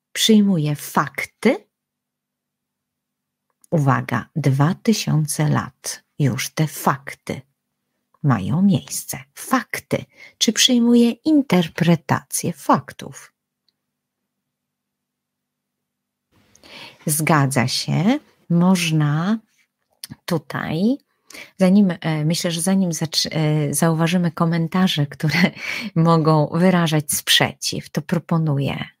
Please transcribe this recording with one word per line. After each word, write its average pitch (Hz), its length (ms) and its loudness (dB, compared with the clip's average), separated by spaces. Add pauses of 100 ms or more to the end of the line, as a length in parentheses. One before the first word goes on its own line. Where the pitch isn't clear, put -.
(140)
przyjmuję 190 640 2
fakty? - 920 -4 (2000)
Uwaga, 127 680 0
dwa 143 400 2
tysiące 151 720 0
lat - 540 -6 (160)
już 131 300 -2
te 156 180 -2
fakty - 760 -8 (840)
mają 120 380 0
miejsce. - 640 -2 (120)
Fakty. - 720 -6 (320)
Czy - 160 0
przyjmuję 240 580 4
interpretację 175 1400 0
faktów? - 800 -4 (3750)
Zgadza 147 600 0
się, 170 520 -2 (320)
można 170 880 0 (840)
tutaj, 175 720 -2 (600)
zanim, 190 440 4
e, 156 240 -2
myślę, 170 260 -2
że 165 100 -6
zanim 190 300 0
zacz-, - 400 -4
e, 151 420 0
zauważymy 165 580 0
komentarze, 170 760 0
które 156 320 -4 (340)
<laughs> - 220 -10
mogą 160 580 4
wyrażać 170 580 2
sprzeciw, - 760 -2
to 165 120 -6
proponuję, 156 840 -2 (140)